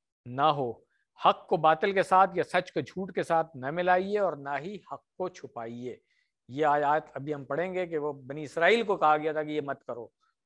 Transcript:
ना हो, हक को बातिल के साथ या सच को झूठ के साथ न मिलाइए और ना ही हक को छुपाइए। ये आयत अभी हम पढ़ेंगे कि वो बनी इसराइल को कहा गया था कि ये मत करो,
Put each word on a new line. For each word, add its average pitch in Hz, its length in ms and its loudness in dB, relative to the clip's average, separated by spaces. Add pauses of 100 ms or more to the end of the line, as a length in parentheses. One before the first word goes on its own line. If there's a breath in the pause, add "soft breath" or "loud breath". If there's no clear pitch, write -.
(280)
ना 135 220 2
हो, 139 340 -2 (420)
हक 196 240 2
को 190 80 2
बातिल 160 360 2
के 185 100 2
साथ 190 320 6
या 170 80 0
सच 180 280 -2
को 165 100 -4
झूठ 185 340 -8
के 180 80 -2
साथ 165 200 0 (120)
न 131 180 -8
मिलाइए 180 440 2
और 180 200 0
ना 139 180 -8
ही 170 280 -10 (100)
हक 139 100 -16 (140)
को 180 120 -6
छुपाइए। 120 720 -12 (480)
ये 135 140 -2
आयत 147 420 2 (100)
अभी 139 160 -8
हम 139 140 -8
पढ़ेंगे 180 420 -4
कि 165 100 -6
वो 147 160 -4
बनी 135 300 -10
इसराइल 180 400 4
को 196 140 0
कहा 156 200 6
गया 156 160 -2
था 156 100 -2
कि 151 80 -6
ये 151 100 -2
मत 139 260 -6
करो, 117 260 -12 (320)